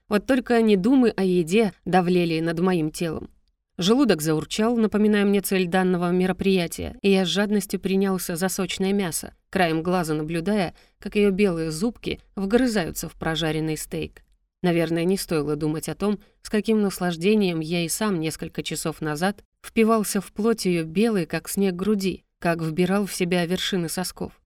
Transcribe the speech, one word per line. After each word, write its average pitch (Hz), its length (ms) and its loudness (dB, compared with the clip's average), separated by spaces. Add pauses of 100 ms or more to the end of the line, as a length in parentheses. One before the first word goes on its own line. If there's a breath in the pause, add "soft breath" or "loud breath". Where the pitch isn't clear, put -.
Вот 208 180 0
только 247 340 2
не 214 160 6
думы 240 340 4
о - 120 -4
еде 180 500 2 (120)
давлели 175 560 2
над 165 200 -2
моим 170 300 2
телом. 160 400 -8 (480)
Желудок 202 420 4
заурчал, 160 560 0
напоминая 214 480 2
мне 202 160 2
цель 190 280 0
данного 180 420 2
мероприятия, 180 880 0
и 202 100 4
я 190 140 4
с 175 40 -2
жадностью 202 500 -2
принялся 190 560 -2
за 185 140 -2
сочное 190 440 -2
мясо, 196 420 -4 (160)
краем 160 340 0
глаза 175 300 0
наблюдая, 165 600 -2 (240 soft breath)
как - 160 -12
ее 208 160 4
белые 175 400 0
зубки 185 500 -6 (140)
вгрызаются 208 760 0
в - 60 -16
прожаренный 156 640 -2
стейк. - 480 -10 (380)
Наверное, 165 420 2
не 190 120 2
стоило 151 380 -2
думать 151 340 -4
о 156 60 -8
том, 202 240 -2 (240 soft breath)
с - 80 -16
каким 214 320 2
наслаждением 180 800 0
я 170 240 -2
и 160 40 -4
сам 202 300 -2
несколько 160 460 -6
часов 156 360 -6
назад 160 440 -4 (200)
впивался 220 560 2
в - 120 -12
плоть 220 340 0
ее 175 180 2
белой, 190 400 0
как 160 240 -6
снег, 196 260 0
груди, 190 500 -2 (160)
как 170 200 -2
вбирал 180 460 0
в - 80 -10
себя 175 320 0
вершины 175 420 -2
сосков, - 440 -8 (120)